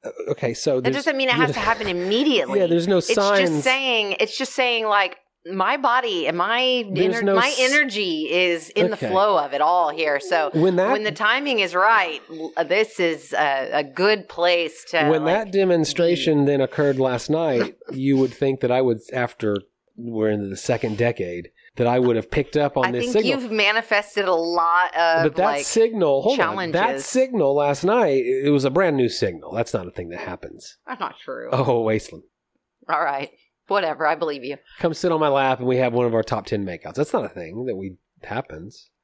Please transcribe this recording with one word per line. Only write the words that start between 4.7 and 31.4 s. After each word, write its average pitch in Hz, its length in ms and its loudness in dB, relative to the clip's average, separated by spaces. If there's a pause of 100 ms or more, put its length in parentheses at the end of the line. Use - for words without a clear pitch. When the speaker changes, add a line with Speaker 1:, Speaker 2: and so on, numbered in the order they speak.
Speaker 2:
like, 202 300 0 (360)
my 190 240 0
body 233 520 0
and 160 100 -2
my 240 540 0
Speaker 1:
There's 185 240 0
Speaker 2:
ener-, - 80 -2
Speaker 1:
no 196 100 2
Speaker 2:
my 240 140 4
Speaker 1:
s-, 269 100 -4
Speaker 2:
energy 214 720 0
is 170 380 0
in - 220 0
the 214 60 -6
Speaker 1:
okay. - 140 -6
Speaker 2:
flow 196 260 2
of 143 160 -2
it 139 80 -2
all 165 300 2
here. 151 300 0
So 156 320 0
Speaker 1:
When 175 240 2
that 190 160 2
Speaker 2:
when 214 100 -2
the 214 80 -2
timing 240 480 0
is 180 160 -2
right, 185 460 2 (100)
l-, 160 220 -12 (120)
this 208 360 0
is 165 320 -2
a, 135 400 -2
a 147 100 0
good 185 460 0
place 170 640 0
to, 156 180 2
Speaker 1:
When 156 160 2
Speaker 2:
like, 202 220 0
Speaker 1:
that 190 60 -14
demonstration 170 920 2
Speaker 2:
be. 143 80 2
Speaker 1:
then 139 80 2
occurred 139 400 0
last 127 280 -2
night, 147 460 0 (100)
Speaker 2:
<laughs> - 80 -14
Speaker 1:
you 139 260 0
would 131 140 2
think 135 280 -2
that 123 100 0
I 127 120 2
would, 117 180 2 (120)
after 117 440 -4 (400)
we're 110 340 -2
into 104 160 -2
the 98 100 -8
second 113 400 -4
decade, 90 520 -2 (260)
that 120 140 0
I 123 100 2
would 123 160 4
have 110 160 -4
picked - 260 -2
up 147 200 0
on 139 100 0
Speaker 2:
I 185 60 -2
Speaker 1:
this 190 100 -2 (100)
Speaker 2:
think 214 120 2
Speaker 1:
signal. 262 180 0
Speaker 2:
you've 240 80 -8
manifested 208 760 0
a 185 80 2
lot 170 600 2
of, 165 300 4
Speaker 1:
But 156 100 2
that 180 100 2
Speaker 2:
like, 143 200 0
Speaker 1:
signal, 202 580 2
hold 254 160 2
on, 175 320 -2
that 160 120 0
Speaker 2:
challenges. 269 240 -2
Speaker 1:
signal 233 500 2
last 143 260 0
night, 175 420 2
it 131 280 0
was 135 120 2
a 139 60 2
brand 160 260 2
new 123 120 2
signal. 90 460 -4
That's 117 200 -4
not 92 140 -4
a - 20 -14
thing 87 200 -10
that 87 100 -12
happens. - 680 -14
Speaker 2:
That's 254 140 -12
not - 180 -10
true. 123 320 -12